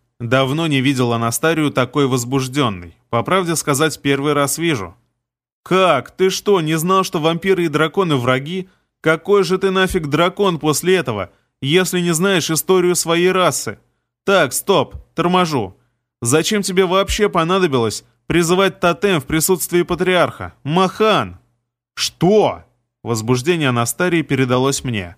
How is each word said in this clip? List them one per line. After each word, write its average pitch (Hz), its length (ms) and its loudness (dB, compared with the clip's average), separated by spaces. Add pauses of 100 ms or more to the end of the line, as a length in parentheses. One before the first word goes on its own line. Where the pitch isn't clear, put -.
(200)
Давно 135 480 0
не 139 140 0
видел 127 320 0
Анастарию 143 580 0
такой 135 360 0
возбужденной. 123 920 -4 (120)
По 117 140 0
правде 170 320 -2
сказать, 147 460 -2
первый 139 320 0
раз 143 240 -2
вижу. 135 380 -4 (680)
"Как? 175 480 2
Ты 185 180 0
что, 190 320 0
не 156 160 0
знал, 185 260 2
что 185 160 -4
вампиры 170 460 0
и 165 40 -2
драконы 156 460 0
враги? 139 540 -2 (320)
Какой 180 420 2
же 180 140 0
ты 196 120 0
нафиг 185 380 0
дракон 175 520 0
после 156 360 0
этого, 113 340 -2 (320)
если 180 400 0
не 175 120 0
знаешь 180 360 0
историю 180 460 0
своей 170 360 0
расы?" 165 480 -2 (460)
"Так, 180 280 2
стоп, - 420 0 (180)
торможу. 160 640 0 (440)
Зачем 160 400 0
тебе 190 240 0
вообще 196 440 0
понадобилось 160 720 0 (220)
призывать 180 540 2
тотем 175 420 0
в - 40 -12
присутствии 175 580 0
патриарха? 170 680 -2 (100)
Махан!" 175 760 0 (540)
"Что?" 160 680 0 (400)
Возбуждение 123 680 0
Анастарии 160 540 -2
передалось 131 600 0
мне. 101 340 -8